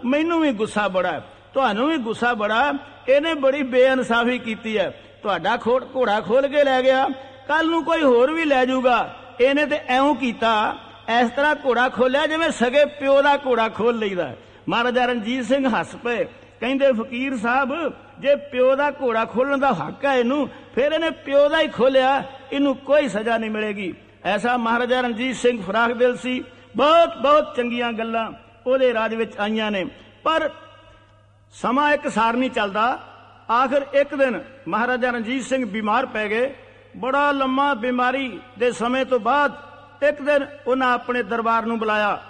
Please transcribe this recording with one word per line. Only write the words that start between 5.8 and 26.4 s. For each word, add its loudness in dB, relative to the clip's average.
ਘੋੜਾ 0
ਖੋਲ 0
ਕੇ 2
ਲੈ 2
ਗਿਆ, 2
ਕੱਲ 0
ਨੂੰ 0
ਕੋਈ 0
ਹੋਰ 4
ਵੀ -2
ਲੈ 2
ਜਾਊਗਾ। 0
ਇਹਨੇ 2
ਤੇ -2
ਐਉਂ 2
ਕੀਤਾ, -2
ਇਸ 2
ਤਰ੍ਹਾਂ 0
ਘੋੜਾ 0
ਖੋਲਿਆ 0
ਜਿਵੇਂ 0
ਸਗੇ 2
ਪਿਓ 2
ਦਾ 4
ਘੋੜਾ 0
ਖੋਲ -2
ਲਈਦਾ।" -4
ਮਹਾਰਾਜਾ 0
ਰਣਜੀਤ -4
ਸਿੰਘ 0
ਹੱਸ -2
ਪਏ, -4
ਕਹਿੰਦੇ, 2
"ਫਕੀਰ -4
ਸਾਹਿਬ, -2
ਜੇ 2
ਪਿਓ 2
ਦਾ 0
ਘੋੜਾ -2
ਖੋਲਣ 0
ਦਾ 2
ਹੱਕ -6
ਹੈ 2
ਇਹਨੂੰ, 0
ਫਿਰ 2
ਇਹਨੇ 0
ਪਿਓ 2
ਦਾ 2
ਹੀ 2
ਖੋਲਿਆ, 2
ਇਹਨੂੰ 2
ਕੋਈ 2
ਸਜ਼ਾ -2
ਨਹੀਂ -4
ਮਿਲੇਗੀ।" -6
ਐਸਾ 0
ਮਹਾਰਾਜਾ 0
ਰਣਜੀਤ -2
ਸਿੰਘ 0
ਫਰਾਖ 0
ਦਿਲ 2
ਸੀ। -6